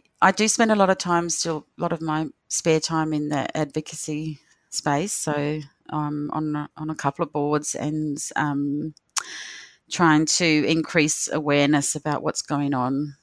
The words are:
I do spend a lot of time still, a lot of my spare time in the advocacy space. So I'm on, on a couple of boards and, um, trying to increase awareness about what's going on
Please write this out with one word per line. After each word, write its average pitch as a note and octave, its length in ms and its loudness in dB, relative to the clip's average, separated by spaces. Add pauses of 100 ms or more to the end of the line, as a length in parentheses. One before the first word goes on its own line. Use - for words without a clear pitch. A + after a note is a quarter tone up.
(220)
I F#3+ 100 6
do G#3+ 160 2
spend A3+ 240 4
a G#3+ 40 4
lot G3 120 6
of F#3 80 4
time F3 320 0
still, D#3+ 380 -4 (100)
a - 60 -6
lot E3+ 100 0
of D#3+ 80 -4
my D#3 280 0 (200)
spare D#3+ 320 2
time D#3 320 0
in D3+ 160 -2
the C#3+ 260 -2
advocacy D#3 880 -4 (300)
space. D#3 420 0
So D3 480 -2 (300)
I'm D3 400 -4
on, D3+ 360 -4 (120)
on D#3 100 -6
a D#3+ 60 -4
couple C#3+ 280 -2
of D#3 100 -4
boards D3 420 0
and, D3+ 420 -2 (200)
um, D3 580 -2 (960)
trying D#3+ 340 6
to D#3 420 4
increase D#3 640 0
awareness C#3+ 640 2
about D3 280 -4
what's - 180 -4
going C#3+ 320 -2
on C3+ 500 -2